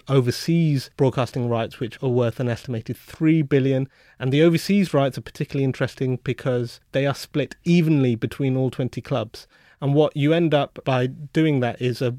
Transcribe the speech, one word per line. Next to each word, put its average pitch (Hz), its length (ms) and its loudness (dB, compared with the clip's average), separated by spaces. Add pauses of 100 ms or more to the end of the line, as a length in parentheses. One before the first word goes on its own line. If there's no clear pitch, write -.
overseas 139 880 0
broadcasting 127 520 0
rights, 113 320 -4
which 117 200 -8
are 135 80 -2
worth 120 300 0
an 123 100 -2
estimated 117 480 -6
three 160 460 0
billion. 135 460 2 (300)
And 127 140 -2
the 147 100 4
overseas 170 520 2
rights 139 240 2
are 117 40 -10
particularly - 420 -4
interesting 131 580 -2
because 123 580 -4 (120)
they 135 120 0
are 143 120 -2
split - 480 -6
evenly 156 500 4
between 131 420 -2
all 131 140 0
twenty 127 300 -6
clubs. 117 460 -6 (340)
And 139 120 0
what 151 240 2
you 147 160 2
end 165 220 2
up - 300 -2
by 127 240 0
doing 151 520 0
that 120 220 -4
is 123 180 -2
a 123 180 -2